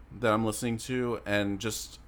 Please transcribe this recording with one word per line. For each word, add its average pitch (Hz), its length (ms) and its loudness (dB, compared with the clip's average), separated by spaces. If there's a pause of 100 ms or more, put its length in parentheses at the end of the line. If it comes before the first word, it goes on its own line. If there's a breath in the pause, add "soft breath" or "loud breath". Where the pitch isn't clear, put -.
(200)
that 113 120 4
I'm 110 140 4
listening 117 340 0
to, 123 460 -2
and 101 340 2
just, - 480 -6